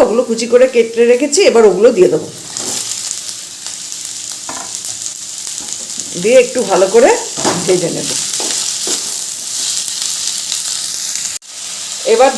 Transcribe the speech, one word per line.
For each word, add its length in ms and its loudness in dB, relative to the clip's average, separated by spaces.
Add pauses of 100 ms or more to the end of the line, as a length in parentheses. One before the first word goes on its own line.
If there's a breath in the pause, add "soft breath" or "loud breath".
ওগুলো 260 2
কুচি 240 -2
করে 200 8
কেটে 380 4
রেখেছি, 280 2 (100)
এবার 200 6
ওগুলো 280 6
দিয়ে 160 6
দেবো। 140 -2 (4000)
দিয়ে 220 6
একটু 160 -2 (100)
ভালো 240 4
করে 160 8 (560)
ভেজে 300 2
নেব। 140 -4 (4000)
এবার 240 6